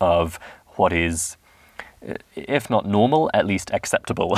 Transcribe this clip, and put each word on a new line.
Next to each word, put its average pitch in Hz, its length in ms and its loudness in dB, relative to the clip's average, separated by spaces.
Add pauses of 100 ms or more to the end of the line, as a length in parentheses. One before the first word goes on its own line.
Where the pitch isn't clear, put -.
of 85 360 2 (380)
what 95 160 2
is 85 460 -2 (1000)
if 123 340 -4
not 107 180 0
normal, 123 460 2
at 101 120 2
least 98 260 -2
acceptable. - 680 -2